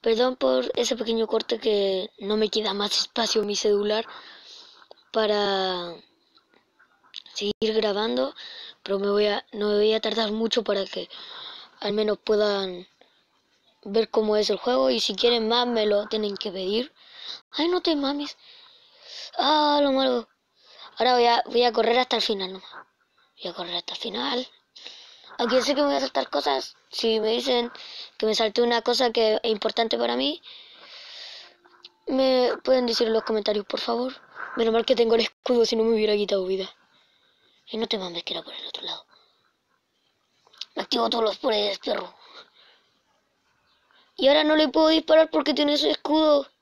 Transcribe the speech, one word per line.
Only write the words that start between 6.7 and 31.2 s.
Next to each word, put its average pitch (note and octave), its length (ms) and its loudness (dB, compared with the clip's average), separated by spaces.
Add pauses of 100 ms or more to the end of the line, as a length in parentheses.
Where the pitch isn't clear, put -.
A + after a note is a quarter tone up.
seguir G#3+ 400 -4
grabando, A3 600 -2 (480)
pero G3 160 -4
me G3+ 120 -2
voy G#3 160 2
a, G#3 260 -4
no G#3 160 -4
me G#3 80 2
voy G#3+ 180 2
a A3 60 0
tardar G#3+ 320 -2
mucho A3 320 0
para G3 220 0
que F3+ 220 -10 (720)
al G3+ 120 -4
menos G#3 260 0
puedan G3 680 -2 (960)
ver G#3+ 260 0
cómo G#3+ 260 2
es G#3+ 140 0
el G3+ 80 0
juego C4 320 2
y A#3 100 2
si G#3 140 -2
quieren A#3 340 2
más A#3+ 180 2
me A3 200 0
lo G#3 220 0
tienen G#3 280 -4
que G#3 140 -8
pedir. G3 420 -4 (600)
Ay, D#4 160 -2
no F4+ 120 0
te E4+ 140 0
mames. C#4+ 420 -4 (1000)
Ah, D4 440 2
lo C#4+ 100 2
malo. C4 360 0 (680)
Ahora B3 160 4
voy A#3+ 120 4
a, A#3 200 4
voy A#3+ 180 2
a A#3+ 80 4
correr A3+ 260 2
hasta B3+ 180 0
el A3 60 -2
final F#3+ 320 -4
nomás. - 160 -18 (680)
Voy F3+ 100 -8
a E3+ 40 -14
correr F3 220 -8
hasta - 180 -10
el - 60 -12
final. B3 480 -4 (880)
Aunque A#3+ 240 2
sé C#4 120 0
que C4+ 60 0
me C#4+ 80 4
voy C#4 80 0
a C4+ 40 0
saltar C4 280 -4
cosas. - 480 -2 (140)
Si A3+ 300 0
me A3 100 0
dicen A#3+ 420 -2 (460)
que A3 80 -2
me A3 80 2
salté A3 280 0
una A#3 200 2
cosa B3 280 2
que A3 320 2
es A3+ 80 -2
importante A3+ 480 -2
para A#3+ 180 0
mí, C#4 260 -4 (1600)